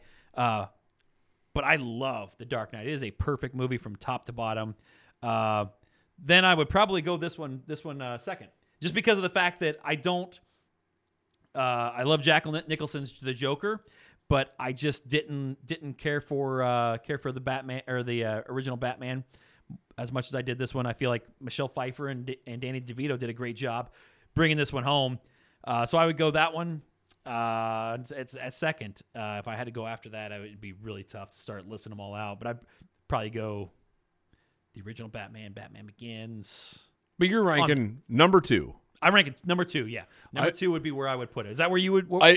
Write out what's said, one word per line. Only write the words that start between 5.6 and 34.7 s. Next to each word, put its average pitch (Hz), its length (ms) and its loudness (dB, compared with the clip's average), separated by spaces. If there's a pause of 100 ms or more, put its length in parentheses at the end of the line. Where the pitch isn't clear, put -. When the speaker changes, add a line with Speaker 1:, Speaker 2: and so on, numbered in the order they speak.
Speaker 1:
then 175 260 6
I 185 80 8
would 156 160 4
probably 190 320 4
go 170 160 -2
this 165 220 -6
one, 131 300 -10
this 151 160 -10
one, 139 180 -10
uh, 120 160 -8
second, 175 300 -10 (320)
just 160 120 -4
because 220 240 6
of 196 60 0
the 180 80 2
fact 180 300 2
that 156 240 0
I 147 100 0
don't, 180 460 -2 (1120)
uh, 139 40 -4 (360)
I 123 80 -4
love 147 200 4
Jack 156 220 6 (220)
Nicholson's 151 540 -6
The 131 140 -6
Joker, 143 500 -4 (440)
but 135 300 2
I 127 140 -6
just 135 340 -4
didn't, 139 580 -4
didn't 147 320 -8
care 147 240 -2
for, 135 440 -2
uh, 120 340 2
care 143 200 -6
for 135 120 -6
the 127 100 -8
Batman 131 460 -6
or 127 160 -2
the, 120 220 -2
uh, 110 240 -2
original 131 300 -4
Batman 127 440 -6 (760)
as 123 120 -8
much 131 180 -4
as 135 60 -8
I 131 60 -2
did 123 180 -4
this 127 160 -4
one. 127 120 -2
I 117 80 -4
feel 127 160 0
like 117 140 0 (180)
Michelle 131 260 -4
Pfeiffer 131 400 -6
and 123 160 -8
D-, 135 220 -8
and 120 160 -10
Danny 131 180 -6
DeVito 123 380 -4
did 123 100 -4
a 117 60 -6
great 120 200 -6
job 120 360 -4 (440)
bringing 156 220 6
this 143 160 0
one 131 100 -2
home. 131 360 2 (440)
Uh, 120 220 0
so 165 140 4
I 165 80 8
would 160 100 2
go 156 140 4
that 156 240 2
one. 165 260 -6 (460)
Uh, 113 760 -2
it's, 123 100 -16
it's 135 240 -10
at 127 200 -10
second. 156 480 -4 (120)
Uh, 107 240 -6
if 101 80 -10
I 110 80 -8
had 120 100 -8
to 120 60 -10
go 117 160 -8
after 113 220 -12
that, 107 240 -12
I 104 80 -12
would 104 200 -16
be 101 120 -12
really 98 320 -12
tough 98 280 -16
to - 60 -20
start 98 300 -14
listing 107 220 -14
them 104 100 -14
all 101 140 -12
out. 104 260 -8
But 117 80 -6
I'd 120 100 -6 (500)
probably 110 220 -2
go 107 400 -6 (1000)